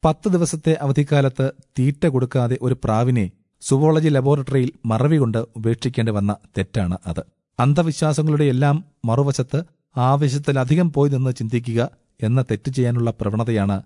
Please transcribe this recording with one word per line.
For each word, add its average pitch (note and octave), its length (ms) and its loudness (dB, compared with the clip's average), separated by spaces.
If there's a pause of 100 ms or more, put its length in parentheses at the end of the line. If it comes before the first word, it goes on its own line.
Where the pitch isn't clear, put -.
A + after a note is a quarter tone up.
പത്ത് D#3+ 260 0
ദിവസത്തെ E3 520 0
അവധിക്കാലത്ത് C#3 680 0 (180)
തീറ്റ C#3+ 360 0
കൊടുക്കാതെ B2+ 560 0
ഒരു B2 120 0
പ്രാവിനെ A2+ 520 0 (360)
സുവോളജി D#3 460 2
ലബോറട്ടറിയിൽ C3+ 640 0 (140)
മറവി B2+ 320 2
കൊണ്ട് A#2 280 0 (100)
ഉപേക്ഷിക്കേണ്ടി A#2 560 -2
വന്ന G2+ 240 0 (120)
തെറ്റാണ് F#2 500 -4 (100)
അത്. E2 140 -6 (380)
അന്ധവിശ്വാസങ്ങളുടെ D3+ 840 0
എല്ലാം C#3+ 320 2 (300)
മറുവശത്ത് C#3 540 0 (360)
ആവശ്യത്തിലധികം C#3+ 960 0
പോയി C#3+ 160 2
നിന്ന് C3 260 0
ചിന്തിക്കുക A#2 540 -2 (340)
എന്ന A#2+ 180 2
തെറ്റ് B2 300 -4
ചെയ്യാനുള്ള A#2+ 400 0
പ്രവണതയാണ് G#2+ 760 -2